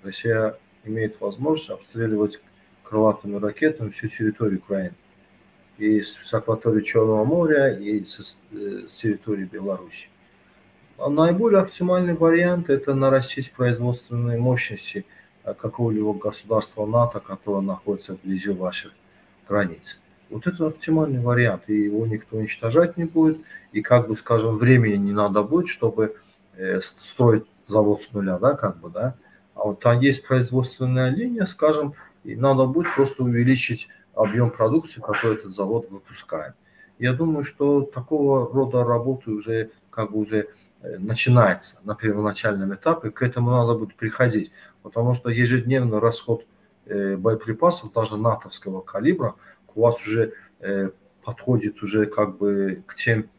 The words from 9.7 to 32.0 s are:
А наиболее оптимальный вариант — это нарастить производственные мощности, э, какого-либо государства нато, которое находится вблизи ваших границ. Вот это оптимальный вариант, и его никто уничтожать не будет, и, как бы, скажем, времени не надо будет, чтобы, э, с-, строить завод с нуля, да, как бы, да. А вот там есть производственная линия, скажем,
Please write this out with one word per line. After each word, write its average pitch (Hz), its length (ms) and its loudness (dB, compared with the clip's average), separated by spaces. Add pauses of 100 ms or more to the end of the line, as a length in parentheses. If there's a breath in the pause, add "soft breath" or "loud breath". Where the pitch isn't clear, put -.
А - 100 -2
наиболее 180 520 4
оптимальный 180 540 0
вариант — 170 560 4
это 139 240 2
нарастить 135 580 2
производственные 120 840 -2
мощности, 120 680 -2 (400 soft breath)
э, 104 100 -6
какого-либо 107 600 -2
государства 107 720 -4
нато, 117 340 2
которое 98 420 -4
находится 98 520 -6
вблизи 95 360 -6
ваших 92 420 -6 (560 soft breath)
границ. 98 500 -2 (320)
Вот 107 160 -6
это 170 200 -2
оптимальный 156 540 0
вариант, 120 480 2
и 107 60 0
его 104 320 0
никто 110 300 -6
уничтожать 120 640 0
не 170 60 -2
будет, 160 340 2 (340 loud breath)
и, 104 80 -4
как 117 280 4
бы, 110 60 0
скажем, 113 420 0
времени 117 400 6
не 101 160 0
надо 104 300 2
будет, 156 260 0
чтобы, 110 480 -2 (400 loud breath)
э, 92 240 -2
с-, - 180 -8
строить 113 480 2 (200)
завод 104 360 2
с - 100 -12
нуля, 95 260 -4
да, 127 160 2
как 98 240 -4
бы, 82 120 -16
да. 113 240 -4 (400 soft breath)
А 104 100 -6
вот 104 160 -4
там 120 200 4
есть 139 260 0
производственная 127 840 0
линия, 220 360 -2
скажем, 151 480 0 (300 loud breath)